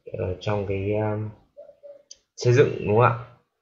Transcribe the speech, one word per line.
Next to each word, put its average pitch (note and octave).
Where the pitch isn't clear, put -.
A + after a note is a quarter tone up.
ờ, F#2
trong G#2
cái, G2
ờ, G#2+
xây B2
dựng, -
đúng G#2
không A#2+
ạ? -